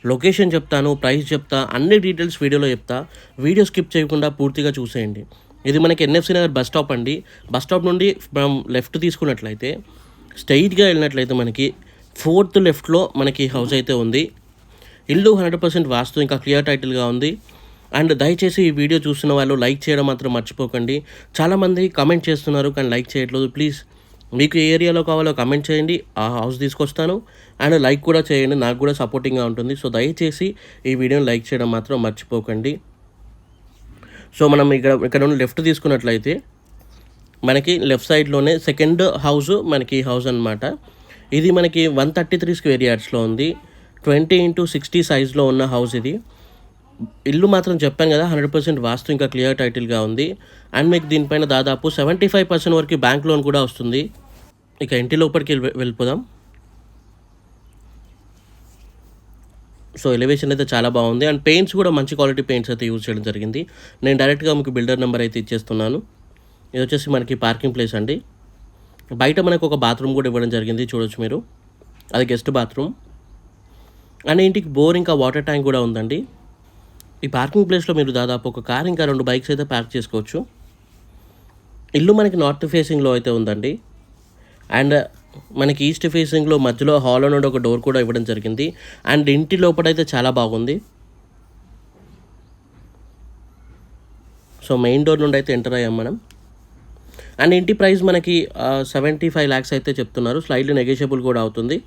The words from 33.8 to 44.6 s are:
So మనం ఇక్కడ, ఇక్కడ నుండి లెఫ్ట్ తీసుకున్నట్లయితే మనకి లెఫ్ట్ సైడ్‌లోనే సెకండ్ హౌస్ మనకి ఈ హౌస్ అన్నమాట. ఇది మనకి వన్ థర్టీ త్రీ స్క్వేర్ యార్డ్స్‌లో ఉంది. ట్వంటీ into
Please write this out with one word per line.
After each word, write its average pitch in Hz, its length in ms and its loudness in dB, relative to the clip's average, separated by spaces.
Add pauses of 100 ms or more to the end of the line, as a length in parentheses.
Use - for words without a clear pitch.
So 156 80 4 (100)
మనం 143 140 4 (100)
ఇక్కడ, 135 140 2 (140)
ఇక్కడ 139 180 0
నుండి 147 180 2
లెఫ్ట్ 127 260 -4
తీసుకున్నట్లయితే 131 640 0 (1080)
మనకి 139 300 2 (180)
లెఫ్ట్ 127 220 -2
సైడ్‌లోనే 147 400 2 (160)
సెకండ్ 160 340 2 (240)
హౌస్ 147 280 2 (180)
మనకి 131 280 -2
ఈ 127 100 -4
హౌస్ 123 220 -2
అన్నమాట. 113 320 -4 (720)
ఇది 175 200 4
మనకి 165 240 2 (160)
వన్ 143 180 2
థర్టీ 175 260 -2
త్రీ 175 180 -2
స్క్వేర్ 131 280 2
యార్డ్స్‌లో 117 400 -2
ఉంది. 127 200 -2 (580)
ట్వంటీ 156 300 4 (100)
into 170 160 0 (120)